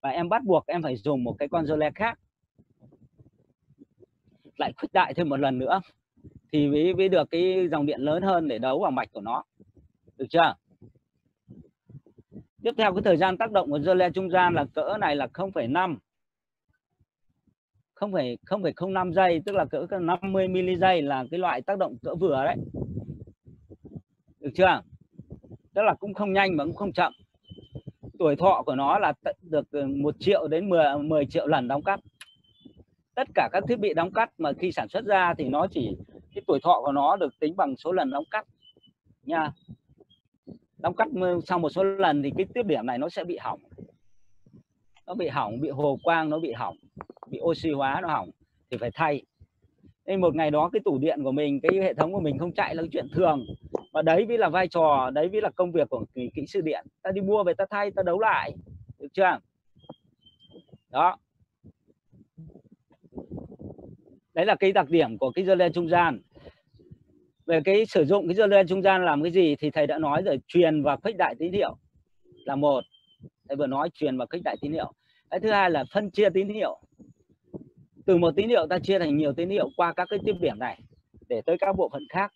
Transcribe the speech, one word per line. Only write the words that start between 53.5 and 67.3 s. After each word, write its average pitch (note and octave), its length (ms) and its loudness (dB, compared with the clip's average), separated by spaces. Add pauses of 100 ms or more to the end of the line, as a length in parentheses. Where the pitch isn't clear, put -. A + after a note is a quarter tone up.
Và D#3 100 0
đấy E3 240 4
mới A#3 120 0
là G3 100 4
vai F3+ 200 0
trò, C#3+ 420 2
đấy D3+ 180 0
mới G#3 120 -2
là G#3 100 -2
công F3+ 220 -2
việc D#3+ 160 2
của A2+ 160 -4 (100)
kỹ, B2 200 -8
kỹ C#3 120 -8
sư G3+ 140 -4
điện. D#3+ 260 -4 (160)
Ta F#3+ 80 -6
đi F#3+ 100 -2
mua G3+ 240 2
về F3 100 2
ta G3 160 -2
thay, G3+ 200 -2
ta G3 120 -4
đấu F3 160 0
lại. F#3+ 340 0 (460)
Được C#3+ 140 -16
chưa? F3+ 260 2 (1500)
Đó. D#3+ 260 2 (3250)
Đấy E3 120 0
là G#3+ 80 4
cái G3 180 2
đặc F3 180 2
điểm C3+ 280 2
của C3 120 0
cái F3+ 140 -4
dơ F#3+ 100 6
le F3 140 4
trung E3+ 200 -2
gian. E3 320 2 (1300)